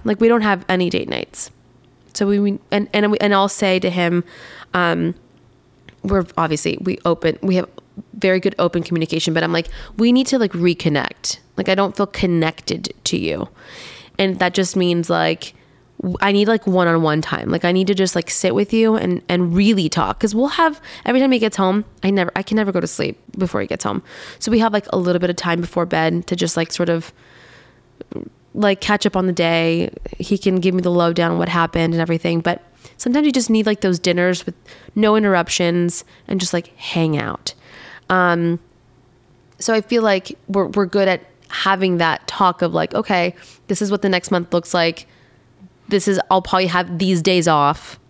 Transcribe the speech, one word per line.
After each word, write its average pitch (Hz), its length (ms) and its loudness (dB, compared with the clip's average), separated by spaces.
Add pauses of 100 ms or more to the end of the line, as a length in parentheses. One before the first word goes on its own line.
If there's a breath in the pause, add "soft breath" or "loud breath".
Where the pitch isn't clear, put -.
Like, 214 160 0
we 226 80 6
don't 233 140 4
have 196 260 0
any 180 220 0
date - 180 -4
nights. - 420 -8 (640)
So 208 120 -2
we, 202 120 2
we, 202 200 0 (120)
and, 208 220 -2
and 208 180 2
we, 208 80 2
and 202 160 2
I'll 196 140 4
say 190 320 0
to 185 100 -2
him, 175 320 0 (500 loud breath)
um, 175 420 0 (880)
we're 190 200 0 (120)
obviously, 160 440 -2
we 185 240 -4
open, 165 380 0
we 190 140 2
have - 120 -2 (460)
very 185 260 2
good 190 180 0
open 175 240 0
communication, 165 520 -2
but 165 80 0
I'm 165 100 -2
like, 165 160 -2 (280 loud breath)
"We 233 160 4
need 254 160 4
to, 269 100 2
like, 214 140 0
reconnect. 170 840 -2 (180)
Like, 190 120 -2
I 190 60 2
don't 196 220 0
feel 202 100 0
connected 170 880 -2 (120)
to - 120 -2
you." 80 320 -4 (720 loud breath)
And 190 200 0
that 180 160 0
just 190 220 0
means, 175 340 0
like, 165 440 -2 (480 soft breath)
w-, 180 180 -4
I 202 120 2
need, 202 140 2
like, 220 200 0
one-on-one 165 560 2
time. - 280 -6
Like, 165 140 -2
I 175 80 2
need 185 160 2
to 202 60 2
just, 185 200 0
like, 170 160 -4
sit - 240 0
with 202 180 0
you 226 240 2
and, 180 320 -2
and 175 260 0
really 196 340 4
talk. 110 320 -2
'Cause 208 140 0
we'll 254 140 2
have, 320 320 0 (260 loud breath)
every 254 140 4
time 262 120 4
he 247 60 4
gets 214 180 -2
home, 196 280 2 (180)
I 190 80 0
never, 190 260 2
I 190 60 -4
can 214 140 -2
never 208 140 0
go 185 100 0
to 175 60 -2
sleep - 320 -4 (200)
before 180 220 -2
he 95 60 -4
gets - 180 -4
home. - 180 -4 (380 loud breath)
So 214 120 -2
we 233 80 6
have, 220 120 2
like, 208 200 0
a - 60 2
little 180 220 2
bit 175 100 0
of 175 60 -4
time 170 240 0
before 170 260 -2
bed 170 420 0
to 180 80 -2
just, 170 200 -2
like, 165 160 -2
sort 175 180 -2
of, 165 220 -4 (1400 loud breath)
like, 202 260 2
catch - 260 0
up 196 100 0
on 185 100 2
the 185 60 2
day. 165 580 0 (280)
He - 200 -2
can 185 180 0
give 180 180 2
me 185 80 0
the 175 80 0
lowdown 170 420 2
on 170 60 0
what 170 100 0
happened 165 460 0
and 165 60 0
everything. 165 400 -2
But 175 220 -2 (340 loud breath)
sometimes 269 300 0
you 277 60 2
just 240 180 0
need, 220 160 2
like, 214 140 0
those 185 200 0
dinners 175 460 0
with 180 80 -8 (420 loud breath)
no 214 200 4
interruptions 175 880 0 (240 soft breath)
and 190 120 -2
just, 180 120 -4
like, 170 240 -2
hang 160 420 -2
out. - 360 -8 (560 loud breath)
Um, 170 500 2 (960)
so - 160 -2
I 220 60 2
feel 226 220 0
like 196 340 0 (100)
we're, 196 200 0
we're 202 200 0
good 190 220 2
at 180 140 0 (260)
having 190 500 0
that 160 300 0
talk 180 340 0
of, 170 120 0
like, 160 200 -2
"Okay, 180 400 0 (340 loud breath)
this 190 120 -2
is 202 100 -2
what 202 120 -2
the 202 80 2
next 180 200 -2
month 175 220 -2
looks 170 220 -2
like. 170 320 -2 (840 soft breath)
This 202 180 0
is, 196 140 2 (100)
I'll 190 120 2
probably 185 240 0
have 175 320 -2
these 185 240 2
days 180 260 2
off" 151 500 2 (120)